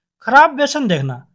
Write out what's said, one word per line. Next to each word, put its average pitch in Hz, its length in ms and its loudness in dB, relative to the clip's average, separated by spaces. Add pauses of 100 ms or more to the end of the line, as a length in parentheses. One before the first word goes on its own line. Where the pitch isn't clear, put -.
(240)
खराब 294 320 4
बेसन 285 320 -4
देखना 135 280 -4 (180)